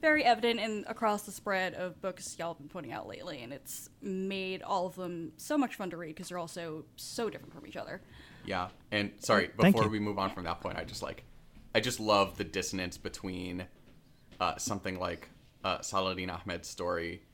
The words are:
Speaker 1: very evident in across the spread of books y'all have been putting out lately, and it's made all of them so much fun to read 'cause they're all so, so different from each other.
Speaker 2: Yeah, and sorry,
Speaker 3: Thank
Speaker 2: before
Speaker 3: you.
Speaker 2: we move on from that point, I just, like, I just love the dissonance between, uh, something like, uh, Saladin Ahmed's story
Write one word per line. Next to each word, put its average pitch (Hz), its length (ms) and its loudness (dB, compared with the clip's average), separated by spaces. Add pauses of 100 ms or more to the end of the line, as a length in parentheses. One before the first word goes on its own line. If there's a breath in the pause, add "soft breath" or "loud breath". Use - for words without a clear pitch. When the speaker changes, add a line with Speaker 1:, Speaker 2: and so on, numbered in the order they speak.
Speaker 1:
very 302 220 6
evident 233 380 6
in 214 260 -2
across 214 360 2
the 202 100 -10
spread 185 420 0
of 180 280 -6
books - 360 -6
y'all 170 140 -2
have - 60 -10
been 143 100 -14
putting 165 240 -8
out - 140 -6
lately, 143 360 -10
and 120 120 -10
it's - 340 -12 (140)
made 190 600 -2
all 185 240 0
of 175 100 -6
them 175 420 -6
so - 180 0
much 262 200 2
fun 190 120 -4
to 175 80 -8
read 160 180 -8
'cause 175 140 -12
they're 175 80 -8
all 170 120 -4
so, 160 360 -8 (120)
so - 340 -2
different - 240 -12
from - 120 -14
each - 100 -12
other. - 260 -8 (420 loud breath)
Speaker 2:
Yeah, 92 240 0 (220)
and 104 300 2
sorry, 98 260 6 (120)
Speaker 3:
Thank 170 180 10
Speaker 2:
before 110 80 6
Speaker 3:
you. 107 60 4
Speaker 2:
we 107 100 0
move 104 180 0
on 95 120 2
from 90 140 -8
that 82 160 -2
point, 90 160 -4
I 85 80 -4
just, - 180 -8
like, - 220 -8 (500)
I 110 60 8
just 117 200 0
love 101 360 6
the 101 80 0
dissonance 90 540 -2
between, 90 680 -6 (760)
uh, 90 180 2
something 95 400 -2
like, 87 320 -4 (320)
uh, 92 180 2
Saladin 92 480 0
Ahmed's 87 400 -6
story 87 540 -2 (120)